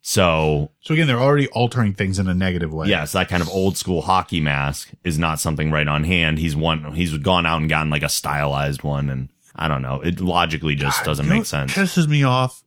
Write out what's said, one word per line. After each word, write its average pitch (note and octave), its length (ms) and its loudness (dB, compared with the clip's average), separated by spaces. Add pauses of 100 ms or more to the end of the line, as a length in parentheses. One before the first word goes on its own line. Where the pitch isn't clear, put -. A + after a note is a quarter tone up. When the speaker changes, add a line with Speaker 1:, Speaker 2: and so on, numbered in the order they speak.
(120)
Speaker 1:
So D#2 600 2 (100)
Speaker 2:
So D#3 140 -2
again, D#3+ 100 4
they're B2 140 2
already C#3 300 4
altering A#2 440 0
things F#2+ 240 -2
in F#2+ 100 2
a F2+ 60 2
negative F2 400 0
way. D#2 140 -4
Speaker 1:
Yes, D#2 240 0
that F#2 180 0
kind F2 140 0
of E2 60 -4
old F#2+ 280 0
school F2 240 -2
hockey F2+ 380 0
mask C#2+ 500 -2 (140)
is D#2+ 160 -2
not D#2+ 200 0
something D2+ 300 -2
right D2+ 180 2
on D2 160 0
hand. D#2+ 360 2
He's D#2+ 160 0
one, D#2 400 -2
he's E2 240 0
gone F2 260 2
out D#2+ 160 0
and D#2 80 0
gotten, D2+ 220 0
like, D2 100 0
a D2 80 -2
stylized C#2+ 720 -2
one, C#2+ 300 -2
and C2 180 -6 (260)
I D#2+ 120 -4
don't C#2 160 -2
know. C2+ 180 -6
It E2+ 180 -2
logically E2 540 0
just C#2 280 -2
Speaker 2:
God, - 40 -8
Speaker 1:
doesn't C#2+ 200 -2
Speaker 2:
you D#2 40 0
know G3+ 60 4
Speaker 1:
make A3+ 60 0
Speaker 2:
what G#3 60 -6
Speaker 1:
sense. - 280 -4
Speaker 2:
pisses F3+ 320 2
me D3 160 2
off B2+ 420 0